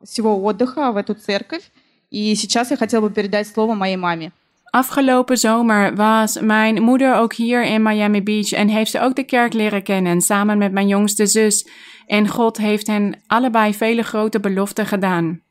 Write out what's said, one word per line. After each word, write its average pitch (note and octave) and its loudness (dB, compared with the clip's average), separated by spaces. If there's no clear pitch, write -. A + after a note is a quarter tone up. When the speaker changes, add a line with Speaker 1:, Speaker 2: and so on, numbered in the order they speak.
Speaker 1:
всего G#3+ -2
отдыха B3 -2
в G3+ -6
эту G3+ -4
церковь, G#3 -8
и G#3+ -2
сейчас A#3 -2
я C#4+ 0
хотела A3 0
бы - -2
передать G#3 -4
слово A3 -2
моей F#3+ -2
маме. E3+ -6
Speaker 2:
Afgelopen B3+ 2
zomer A3 2
was G#3+ 2
mijn A3 2
moeder B3+ 4
ook A3+ 2
hier A#3 0
in A3 2
Miami G#3 2
Beach G#3+ -2
en G#3 2
heeft G#3+ 0
ze - -2
ook B3+ 0
de C4+ -4
kerk A#3+ 0
leren G#3+ -2
kennen, F#3 0
samen G#3 0
met G3+ 0
mijn G3 0
jongste G#3 0
zus. G#3+ 0
En G#3 2
God A3+ -2
heeft G#3+ -2
hen G#3 -2
allebei A3 0
vele A3+ 0
grote G#3+ -2
beloften G3+ -2
gedaan. F3+ -2